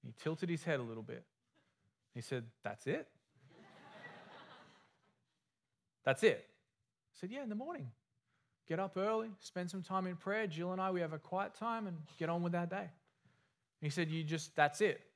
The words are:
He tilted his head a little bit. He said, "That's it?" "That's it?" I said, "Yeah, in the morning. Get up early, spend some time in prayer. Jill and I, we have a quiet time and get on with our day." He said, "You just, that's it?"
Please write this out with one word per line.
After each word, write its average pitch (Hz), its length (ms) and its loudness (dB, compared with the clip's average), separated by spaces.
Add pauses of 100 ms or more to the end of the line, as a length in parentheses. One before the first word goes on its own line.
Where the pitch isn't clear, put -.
He 117 80 -10 (100)
tilted 160 240 0
his 165 160 0
head 151 160 2
a 123 40 -2
little 113 200 -6
bit. 117 220 -10 (880)
He 120 80 -6
said, 123 240 -4 (180)
"That's 104 240 -6
it?" 262 200 -2 (3000)
"That's 135 180 4
it?" 175 260 6
I - 720 -20
said, 185 100 -6
"Yeah, 277 140 -6
in 233 60 -4
the 208 60 -4
morning. 254 360 -6 (800)
Get 160 100 0
up 190 180 -2
early, 220 320 2 (100)
spend 180 320 -4
some 190 100 -4
time 185 260 0
in 180 100 -4
prayer. 214 280 0
Jill 175 280 -2
and 190 80 0
I, 190 100 2
we 185 80 2
have 160 140 0
a 156 40 -6
quiet 185 380 -2
time 226 320 -2
and 170 100 -4 (200)
get 160 120 0
on 170 120 4
with 175 140 2
our 175 100 4
day." 185 240 -4 (920)
He 151 80 2
said, 156 200 2
"You 160 140 0
just, 156 320 -2
that's 147 260 6
it?" 190 200 4 (140)